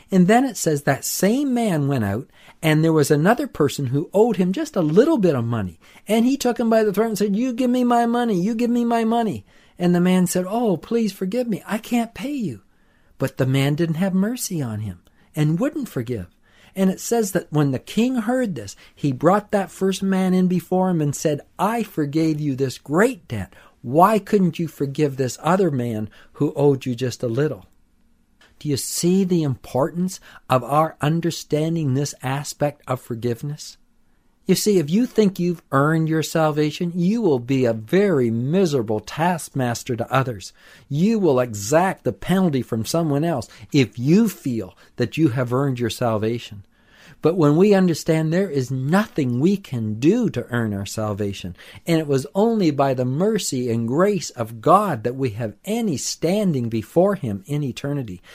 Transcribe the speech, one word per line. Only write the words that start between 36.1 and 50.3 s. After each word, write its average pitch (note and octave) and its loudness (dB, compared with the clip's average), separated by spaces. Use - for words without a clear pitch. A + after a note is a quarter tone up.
salvation, D#3 0
you F#3+ 0
will D#3 4
be B2 0
a A#2 2
very C3 0
miserable B2+ 0
taskmaster C#3 -4
to A2+ -6
others. B2 -4
You G3 2
will D3 4
exact B2+ 0
the A#2+ -2
penalty F3 0
from A2+ -4
someone D#3 0
else C#3+ -4
if B2+ 2
you F3+ 4
feel A2+ -8
that A#2+ -4
you D#3 4
have A#2+ -2
earned C3 0
your A#2 -2
salvation. A2 -4
But E3 2
when D3+ 4
we G3+ 6
understand D#3+ 2
there F#3 0
is C3+ -4
nothing C3+ 0
we F#3+ 2
can A2 -6
do F3+ 2
to A#2+ -6